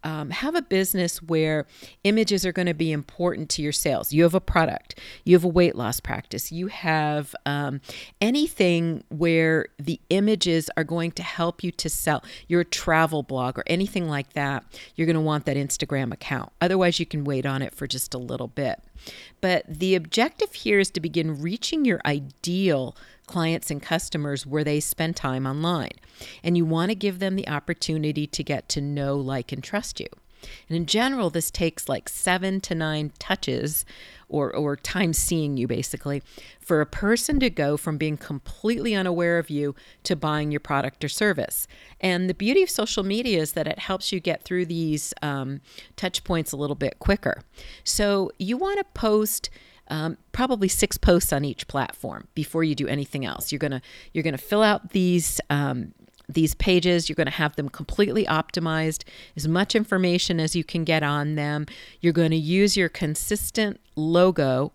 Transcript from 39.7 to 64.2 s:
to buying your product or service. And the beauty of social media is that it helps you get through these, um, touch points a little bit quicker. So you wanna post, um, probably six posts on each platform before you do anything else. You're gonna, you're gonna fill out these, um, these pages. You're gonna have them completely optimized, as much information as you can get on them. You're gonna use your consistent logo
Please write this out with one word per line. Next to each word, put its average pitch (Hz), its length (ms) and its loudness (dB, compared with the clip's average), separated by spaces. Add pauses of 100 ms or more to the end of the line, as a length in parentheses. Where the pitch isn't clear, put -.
to 185 100 0
buying 151 380 0
your 143 80 -2
product 139 440 -2
or 143 40 -2
service. - 580 -2 (340)
And 185 300 2
the 180 40 -2
beauty 269 280 4
of 349 80 2
social - 320 -2
media 202 380 0
is 151 120 -2
that 156 140 -2
it 156 140 -4
helps - 320 -4
you 190 80 -2
get 165 220 -2
through 180 240 -2
these, 160 540 -2
um, 139 400 -4 (360)
touch - 260 -4
points 165 300 -2
a 143 40 -8
little 143 200 -2
bit - 240 -4
quicker. - 420 0 (400)
So 202 560 2
you 208 180 -2
wanna 392 280 -2 (100)
post, 214 560 2 (380)
um, 156 300 -4 (140)
probably 240 360 0
six - 300 0
posts 180 340 4
on 143 120 0
each - 240 -6
platform - 680 -6
before 165 300 -2
you 151 100 2
do 135 140 -2
anything 139 360 -4
else. - 280 -6
You're 143 80 -4
gonna, 139 220 -2 (300)
you're 160 120 -2
gonna 147 140 -2
fill 208 240 2
out 208 280 2
these, 180 580 2
um, 139 460 -2 (340)
these 160 260 2
pages. 175 540 4
You're 151 60 -4
gonna 143 160 2
have 151 240 -2
them 143 140 -4
completely - 560 0
optimized, 160 800 0 (320)
as 151 100 -2
much 180 300 2
information 185 640 2
as 160 160 0
you 160 80 0
can 170 180 -2
get 156 220 2
on 147 320 0
them. 147 300 -2 (340)
You're 170 120 4
gonna 160 220 4
use 185 420 4
your 180 120 2
consistent 202 880 -2 (160)
logo 156 800 2